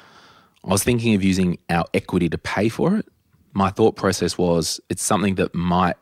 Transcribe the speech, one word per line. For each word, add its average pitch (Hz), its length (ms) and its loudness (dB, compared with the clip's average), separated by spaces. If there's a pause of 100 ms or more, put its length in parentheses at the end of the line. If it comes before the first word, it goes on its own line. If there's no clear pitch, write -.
(640)
I - 60 -6
was 95 160 0
thinking 117 300 2
of 95 80 2
using 92 340 2 (120)
our 85 140 0 (100)
equity 87 360 0
to - 80 -6
pay - 320 -2
for 160 260 0
it. 220 100 -4 (460)
My 98 180 0
thought 110 280 2
process 92 400 -2
was 85 420 0 (100)
it's - 140 -6
something 98 320 0
that 92 180 -2
might 87 480 0